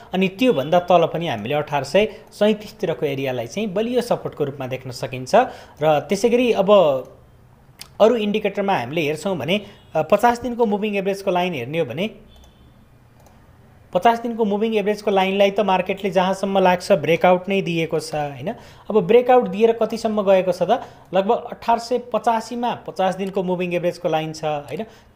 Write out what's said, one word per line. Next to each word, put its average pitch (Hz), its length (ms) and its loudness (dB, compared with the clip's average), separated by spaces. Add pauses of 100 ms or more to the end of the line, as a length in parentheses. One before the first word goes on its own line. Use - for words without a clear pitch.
(140)
अनि 185 140 2
त्योभन्दा 180 500 2
तल 180 280 4
पनि 165 200 -4
हामीले 120 280 -4
अठार 147 300 -2
सय 208 220 2 (240)
सैँतिसतिरको 208 760 -2
एरियालाई 131 400 -4
चाहिँ 208 220 -6
बलियो 226 320 -2
सपोर्टको 156 440 -4
रूपमा 131 220 -6
देख्न 127 240 -8
सकिन्छ। 127 440 -6 (480)
र 151 260 4
त्यसै 202 200 0
गरी 240 240 2
अब 190 180 2 (1300)
अरू 226 160 6
इन्डिकेटरमा 202 640 -2
हामीले 131 220 -4
हेर्छौँ 160 380 -4
भने, 165 220 -2 (340)
अ, 156 80 0
पचास 233 380 2
दिनको 240 260 -2
मुभिङ 208 300 -2
एभरेजको 196 340 -2
लाइन 180 240 0
हेर्ने 135 240 -6
हो 165 60 0
भने 151 440 -8 (1700)
पचास 233 260 2
दिनको 233 240 -4
मुभिङ 208 300 -2
एभरेजको 208 360 -2
लाइनलाई 196 400 2
त 196 100 0
मार्केटले 190 500 0
जहाँसम्म 190 480 0
लाग्छ 180 340 2
ब्रेकआउट 180 560 4
नै 196 140 0
दिएको 165 380 -2
छ, - 140 -8
होइन? 147 400 -6 (360)
अब 202 160 2
ब्रेकआउट 247 420 6
दिएर 220 240 2
कतिसम्म 220 500 -2
गएको 185 300 4
छ 180 100 -6
त? 214 200 2 (320)
लगभग 196 220 2
अठार - 420 -2
सय 247 200 -4
पचासीमा 233 760 -2
पचास 185 400 -4
दिनको 190 280 -4
मुभिङ 180 320 -2
एभरेजको 170 340 -2
लाइन 156 240 -2
छ, 156 120 -10
होइन? 151 400 -6 (320)